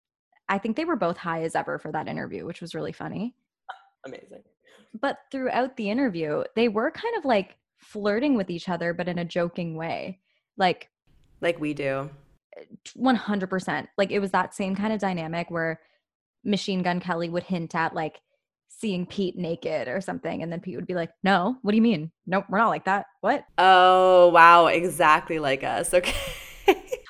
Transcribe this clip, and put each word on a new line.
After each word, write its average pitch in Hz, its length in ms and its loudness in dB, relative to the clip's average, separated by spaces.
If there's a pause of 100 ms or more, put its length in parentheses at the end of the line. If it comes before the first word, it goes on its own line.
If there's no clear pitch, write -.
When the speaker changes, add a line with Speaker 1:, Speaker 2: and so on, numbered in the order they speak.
(480)
Speaker 1:
I 196 100 0
think 226 180 -4
they 320 80 -2
were 330 100 -2
both 180 220 -2
high 165 260 -6
as 160 140 -6
ever 151 220 -4
for 156 120 -12
that 151 160 -6
interview, - 400 -10
which 170 140 -12
was 165 140 -14
really 156 180 -8
funny. 165 420 -10 (720)
Speaker 2:
Amazing. - 360 -20 (580)
Speaker 1:
But 226 180 -4 (140)
throughout 262 440 -4
the 208 140 -4
interview, 170 540 -2 (100)
they 233 140 2
were 220 240 -2
kind 453 240 -6
of, 330 80 -6
like, 214 320 -2 (220)
flirting 214 560 -2
with 196 160 -2
each 170 200 -8
other, 170 240 -4
but 175 140 -6
in 175 100 -4
a 170 60 -4
joking 170 520 -4
way. 160 420 -8 (380)
Like 185 320 -2 (540)
Speaker 2:
Like 165 180 -2
we 151 140 -4
do. 139 340 -4 (840)
Speaker 1:
One 254 200 0
hundred 202 360 -4
percent. 180 380 -6 (100)
Like, 202 120 0
it 202 100 -2
was 196 100 -4
that 185 240 -2
same 196 200 -6
kind 208 180 -4
of 214 80 -4
dynamic 170 500 -6
where 165 300 -4 (640)
Machine 190 380 -2
Gun 175 180 -2
Kelly 170 280 -4
would 175 140 -4
hint 170 320 -6
at, 165 200 -2
like, 160 260 -8 (480)
seeing 180 380 -6
Pete - 300 -4
naked 160 520 -6
or 151 120 -4
something, 175 420 -8
and 165 80 -8
then 165 100 -8
Pete 175 160 -12
would 180 100 -10
be 185 80 -6
like, 165 160 -4 (120)
"No, 190 400 2
what 202 100 0
do 220 40 2
you 226 60 6
mean? 165 280 0 (160)
Nope, 185 220 -4
we're 190 100 -2
not 226 120 4
like 254 160 -4
that. 190 200 0 (140)
What?" 247 240 -2 (140)
Speaker 2:
Oh, 185 720 8
wow. 170 360 10
Exactly 165 720 2
like 147 260 -2
us. 127 340 -2
<laughs> 180 60 2 (640)
Okay. - 420 -2